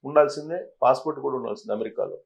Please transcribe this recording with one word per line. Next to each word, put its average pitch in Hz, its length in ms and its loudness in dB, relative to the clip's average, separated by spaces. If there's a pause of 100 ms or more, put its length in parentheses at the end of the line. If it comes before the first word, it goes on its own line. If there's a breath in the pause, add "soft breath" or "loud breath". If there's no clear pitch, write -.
ఉండాల్సిందే, 151 600 2 (160)
పాస్‌పోర్ట్ 131 380 2
కూడా 135 160 -4
ఉండాల్సిందే 107 380 -6
అమెరికాలో. 107 520 -6